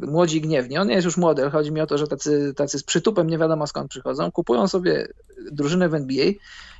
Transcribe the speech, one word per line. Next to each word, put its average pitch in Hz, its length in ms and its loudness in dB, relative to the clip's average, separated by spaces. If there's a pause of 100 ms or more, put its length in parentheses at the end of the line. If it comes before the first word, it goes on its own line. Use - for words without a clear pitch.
młodzi, 160 400 2
gniewni. 147 380 -2
On 202 100 0
nie 233 60 2
jest 185 100 2
już 170 120 0
młody, 165 260 4
ale 143 80 0
chodzi 151 220 0
mi 156 80 -2
o 156 60 0
to, 147 120 0
że 151 80 -2
tacy, 143 480 0
tacy 143 240 -2
z 139 40 -10
przytupem 175 480 2
nie 165 80 0
wiadomo 156 280 2
skąd 143 240 -6
przychodzą, 135 420 -4
kupują 208 360 2
sobie 175 400 0 (440)
drużynę 151 360 2
w 156 60 -2
N 143 120 -2
B 131 160 -4
A 180 100 4 (480)